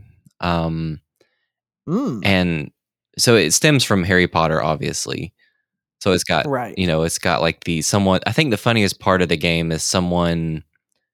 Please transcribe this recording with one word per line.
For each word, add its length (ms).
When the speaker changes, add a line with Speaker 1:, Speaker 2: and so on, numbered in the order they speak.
Speaker 1:
Um, 600
Speaker 2:
Mm. 360
Speaker 1:
and 460
so 160
it 180
stems 300
from 220
Harry 240
Potter, 340
obviously. 680
So 120
it's 120
got, 220
Speaker 2:
Right. 320
Speaker 1:
you 80
know, 160
it's 160
got, 220
like, 240
the 180
somewhat, 440
I 60
think 200
the 40
funniest 440
part 200
of 80
the 80
game 360
is 100
someone 800